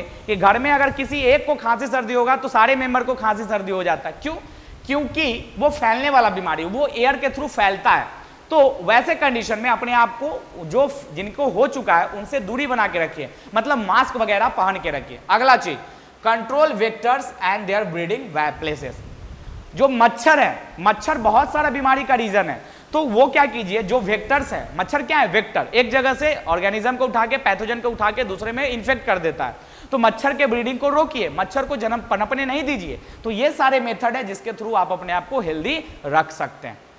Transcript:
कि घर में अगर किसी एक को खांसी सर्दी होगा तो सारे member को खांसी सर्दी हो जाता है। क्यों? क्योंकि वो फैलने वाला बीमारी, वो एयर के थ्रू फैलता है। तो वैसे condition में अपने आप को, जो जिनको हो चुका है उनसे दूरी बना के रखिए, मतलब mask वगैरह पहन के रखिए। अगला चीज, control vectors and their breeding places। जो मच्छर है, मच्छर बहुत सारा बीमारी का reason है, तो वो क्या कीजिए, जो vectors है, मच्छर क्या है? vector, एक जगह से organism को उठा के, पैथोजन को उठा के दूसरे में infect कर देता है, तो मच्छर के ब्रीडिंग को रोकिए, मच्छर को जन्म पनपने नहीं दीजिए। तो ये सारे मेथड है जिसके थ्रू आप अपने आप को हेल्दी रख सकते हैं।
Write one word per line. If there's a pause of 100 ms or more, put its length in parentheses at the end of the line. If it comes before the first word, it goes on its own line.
(260)
कि
घर
में
अगर
किसी
एक
को
खांसी
सर्दी
होगा
तो
सारे
member
को
खांसी
सर्दी
हो
जाता
है।
क्यों? (500)
क्योंकि
वो
फैलने
वाला
बीमारी,
वो
एयर
के
थ्रू
फैलता
है। (440)
तो
वैसे
condition
में
अपने
आप
को,
जो (260)
जिनको
हो
चुका
है
उनसे
दूरी
बना
के
रखिए, (260)
मतलब
mask
वगैरह
पहन
के
रखिए। (100)
अगला
चीज, (460)
control
vectors (120)
and
their
breeding (280)
places। (720)
जो
मच्छर
है, (180)
मच्छर
बहुत
सारा
बीमारी
का
reason
है, (320)
तो
वो
क्या
कीजिए,
जो
vectors
है, (100)
मच्छर
क्या
है?
vector,
एक
जगह
से (120)
organism
को
उठा
के,
पैथोजन
को
उठा
के
दूसरे
में
infect
कर
देता
है, (360)
तो
मच्छर
के
ब्रीडिंग
को
रोकिए,
मच्छर
को
जन्म
पनपने
नहीं
दीजिए। (240)
तो
ये
सारे
मेथड
है
जिसके
थ्रू
आप
अपने
आप
को
हेल्दी (280)
रख
सकते
हैं। (220)